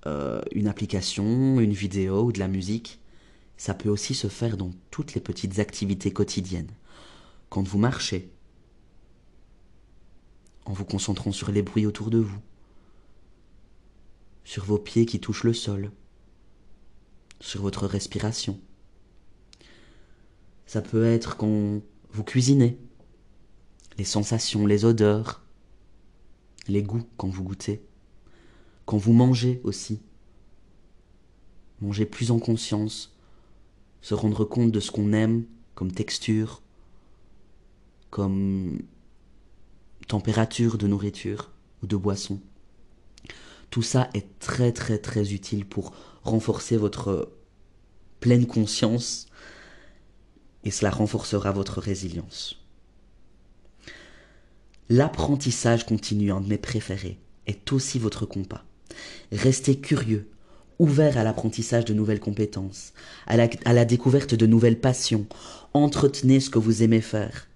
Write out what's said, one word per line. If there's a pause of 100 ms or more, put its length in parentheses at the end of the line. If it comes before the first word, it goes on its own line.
euh, (100)
une
application,
une
vidéo
ou
de
la
musique. (560)
Ça
peut
aussi
se
faire
dans (200)
toutes
les
petites
activités
quotidiennes. (760)
Quand
vous
marchez, (2250)
en
vous
concentrant
sur
les
bruits
autour
de
vous, (2000)
sur
vos
pieds
qui
touchent
le
sol, (1500)
sur
votre
respiration. (2000)
Ça
peut
être
quand (300)
vous
cuisinez, (1200)
les
sensations,
les
odeurs, (1200)
les
goûts (100)
quand
vous
goûtez, (1040)
quand
vous
mangez
aussi. (1800)
Manger
plus
en
conscience, (840)
se
rendre
compte
de
ce
qu'on
aime (280)
comme
texture, (1500)
comme (1300)
température
de
nourriture (300)
ou
de
boisson. (1300)
Tout
ça
est
très,
très,
très
utile
pour (260)
renforcer
votre (880)
pleine
conscience (1400)
et
cela
renforcera
votre
résilience. (2250)
L'apprentissage
continu,
un
de
mes
préférés, (300)
est
aussi
votre
compas. (680)
Restez
curieux, (480)
ouvert
à
l'apprentissage
de
nouvelles
compétences, (340)
à
la, (160)
à
la
découverte
de
nouvelles
passions. (460)
Entretenez
ce
que
vous
aimez
faire.